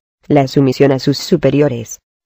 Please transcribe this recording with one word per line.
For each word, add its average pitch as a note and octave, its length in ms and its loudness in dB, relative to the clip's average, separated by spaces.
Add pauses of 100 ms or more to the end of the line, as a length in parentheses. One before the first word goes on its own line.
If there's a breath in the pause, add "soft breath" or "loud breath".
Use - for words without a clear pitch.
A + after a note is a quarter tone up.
(280)
la C#3+ 200 2
sumisión C#3 440 2
a C3 80 -2
sus C#3 180 -2
superiores, C#3+ 840 -2 (260)